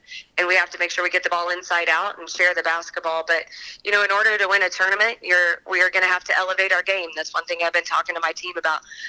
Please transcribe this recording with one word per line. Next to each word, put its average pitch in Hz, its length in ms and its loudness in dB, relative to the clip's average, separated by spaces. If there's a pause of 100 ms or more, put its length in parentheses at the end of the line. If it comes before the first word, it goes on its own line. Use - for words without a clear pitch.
(380)
and 180 80 2
we 180 80 4
have 175 160 4
to 180 80 -14
make 175 120 -2
sure 180 120 -4
we 175 80 0
get 180 120 0
the - 80 -2
ball 175 200 0
inside 175 380 -2
out 170 300 0
and 170 100 -14
share 180 260 2
the 170 80 -2
basketball. 165 640 -2
But, 165 180 0 (400)
you 202 60 -2
know, 208 140 4
in 196 80 2
order 214 260 4
to 196 100 2
win 196 140 4
a 180 80 2
tournament, 202 520 2
you're, 180 460 2
we 180 140 2
are 180 80 4
gonna 185 160 2
have 185 180 0
to - 120 -2
elevate 185 360 0
our 180 100 2
game. 190 340 -2
That's 156 160 -6
one 165 120 -2
thing 170 200 -6
I've 170 80 0
been 170 120 0
talking 165 300 -2
to 170 60 -4
my 165 120 2
team 175 260 -10
about. 160 220 0 (280)